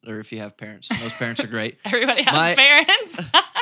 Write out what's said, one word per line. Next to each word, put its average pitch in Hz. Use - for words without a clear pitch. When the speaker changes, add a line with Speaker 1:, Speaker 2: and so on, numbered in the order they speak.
Speaker 1:
or 107
if -
you 110
have 104
parents, 107
most 117
parents 117
are 120
great. 110
Speaker 2:
<laughs> -
Everybody 240
has 254
Speaker 1:
My 170
Speaker 2:
parents. 311